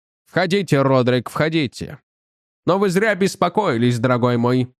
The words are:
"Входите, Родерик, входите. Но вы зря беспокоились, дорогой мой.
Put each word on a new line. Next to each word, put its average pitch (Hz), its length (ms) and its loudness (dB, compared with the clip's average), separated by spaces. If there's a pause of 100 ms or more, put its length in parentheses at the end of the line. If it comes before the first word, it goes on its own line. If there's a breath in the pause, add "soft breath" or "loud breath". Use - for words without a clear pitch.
(280)
"Входите, 160 560 0
Родерик, 127 480 2
входите. 156 680 -4 (720)
Но 175 100 2
вы 202 120 2
зря 196 260 0
беспокоились, 175 840 0
дорогой 123 400 0
мой. 123 420 0